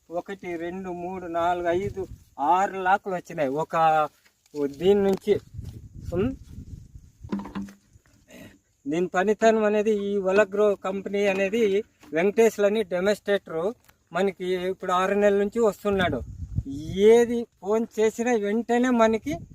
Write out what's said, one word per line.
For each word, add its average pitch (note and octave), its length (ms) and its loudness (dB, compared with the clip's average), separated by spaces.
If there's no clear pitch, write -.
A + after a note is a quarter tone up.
ఒకటి, F3 460 -8
రెండు, F3+ 340 -8
మూడు, F3+ 380 -10
నాలుగు, F3 400 -2
ఐదు, F#3+ 400 -2
ఆరు F#3 420 0
లాకులు F#3+ 340 0
వచ్చినాయి E3 340 -4
ఒక D#3 580 2
దీని F3 380 2
నుంచి. G3 360 2
ఉమ్, A3+ 220 -2
దీని E3+ 200 -2
పనితనం G#3+ 560 2
అనేది G#3 420 2
ఈ G3+ 120 -2
వలగ్రో G3+ 580 2
కంపెనీ G3 500 -4
అనేది G3 580 0
వెంకటేష్లని G3+ 680 2
డెమాన్‌స్ట్రేటర్ F#3 920 -2
మనకి F#3 320 -2
ఇప్పుడు F#3 460 -4
ఆరు F#3 220 2
నెలల G3+ 240 4
నుంచి G#3 220 -2
వస్తున్నాడు. F#3+ 600 0
ఏది A#3 480 6
ఫోన్ G#3+ 240 0
చేసినా A3+ 340 0
వెంటనే A#3 560 0
మనకి A3+ 440 2